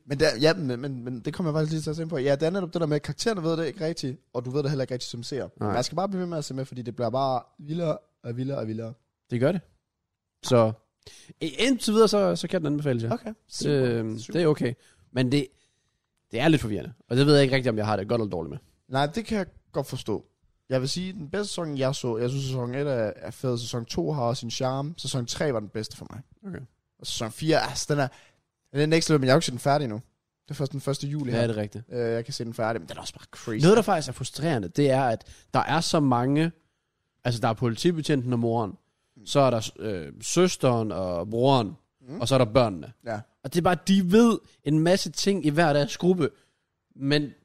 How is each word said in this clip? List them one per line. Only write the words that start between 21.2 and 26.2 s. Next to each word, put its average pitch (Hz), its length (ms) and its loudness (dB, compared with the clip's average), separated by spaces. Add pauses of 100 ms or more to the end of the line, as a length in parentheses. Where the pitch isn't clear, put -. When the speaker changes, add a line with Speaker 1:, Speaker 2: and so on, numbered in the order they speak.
Speaker 1:
bedste 202 180 -4
sæson, 151 300 -6
jeg 131 160 0
så, 117 240 -4
jeg 120 120 -2
synes, 135 140 -4
sæson 127 300 -4
et 143 120 -2
er, 117 300 0
er 95 140 -12
fed. 123 280 -4
Sæson 117 260 -6
to 165 280 -4
har 143 100 -2
også 117 180 -2
sin 117 100 -8
charme. 135 460 -4
Sæson 127 300 -6
tre 151 260 -2
var 113 80 -2
den 101 80 -12
bedste - 280 -10
for - 140 -16
mig. 117 100 -14 (260)